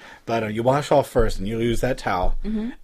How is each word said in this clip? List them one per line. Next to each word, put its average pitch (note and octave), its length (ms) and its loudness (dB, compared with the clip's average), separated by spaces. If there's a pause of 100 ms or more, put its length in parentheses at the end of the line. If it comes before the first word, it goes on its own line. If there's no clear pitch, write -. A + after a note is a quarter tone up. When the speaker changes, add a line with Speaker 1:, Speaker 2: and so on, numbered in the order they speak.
(260)
Speaker 1:
But, A#2 180 -2
uh, - 40 -4
you G#2+ 140 -4
wash C#3 300 0
off C#3 160 4
first B2 300 2
and F#2+ 100 -4
you A2+ 120 -4
use A#2 200 0
that C3 180 0
towel, F#2 460 0
Speaker 2:
Mm-hmm. G#3+ 260 -4 (140)